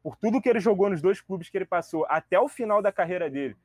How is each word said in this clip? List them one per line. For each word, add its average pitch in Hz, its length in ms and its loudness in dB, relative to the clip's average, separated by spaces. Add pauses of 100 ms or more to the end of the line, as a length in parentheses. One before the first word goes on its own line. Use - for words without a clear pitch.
por 139 140 -10
tudo 226 260 0
que 254 60 0
ele 226 140 2
jogou 202 280 2
nos 170 120 -2
dois 190 180 2
clubes 180 300 -10
que 196 80 -8
ele 185 80 -4
passou 165 420 -2
até 165 320 0
o 269 80 4
final 214 340 0
da 202 80 0
carreira 180 400 -2
dele 135 360 -6